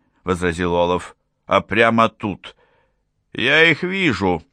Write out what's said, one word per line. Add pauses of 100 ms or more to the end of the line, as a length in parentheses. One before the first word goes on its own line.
(240)
возразил
Олаф, — (300)
«а
прямо
тут». (760)
«Я
их
вижу», — (100)